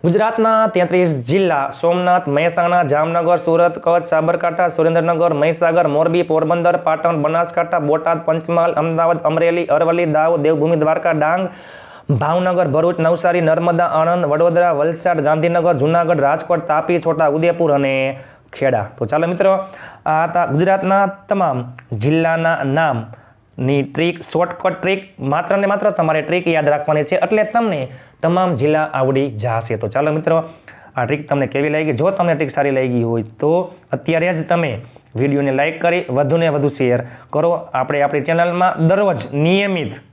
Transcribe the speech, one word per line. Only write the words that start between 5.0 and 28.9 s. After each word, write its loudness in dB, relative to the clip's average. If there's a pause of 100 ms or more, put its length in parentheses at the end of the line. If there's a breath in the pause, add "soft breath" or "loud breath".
મહીસાગર, 2
મોરબી, 2
પોરબંદર, 0
પાટણ, 0
બનાસકાંઠા, 0
બોટાદ, 0
પંચમહાલ, 0
અમદાવાદ, 0
અમરેલી, 0
અરવલ્લી, 2
દાહોદ, 2
દેવભૂમિ 2
દ્વારકા, 0
ડાંગ, 0 (760 loud breath)
ભાવનગર, 0
ભરૂચ, 0
નવસારી, 2
નર્મદા, 2
આણંદ, 2
વડોદરા, 2
વલસાડ, 0
ગાંધીનગર, 2
જૂનાગઢ, 2
રાજકોટ, 0
તાપી, 0
છોટા 0
ઉદેપુર 2
અને 0 (560 loud breath)
ખેડા. -2 (120)
તો -4
ચાલો -2
મિત્રો, 2 (520 loud breath)
આ 0
હતા 0
ગુજરાતના 2 (240)
તમામ -2 (300)
જિલ્લાના 0
નામ. 0 (520 loud breath)
ની 0
ટ્રીક, -4
શોર્ટકટ -2
ટ્રીક, -2 (180)
માત્ર -2
ને 0
માત્ર 0
તમારે 0
ટ્રીક -2
યાદ 2
રાખવાની 0
છે, -2
એટલે 2
તમને -2 (420 loud breath)
તમામ 0
જિલ્લા 0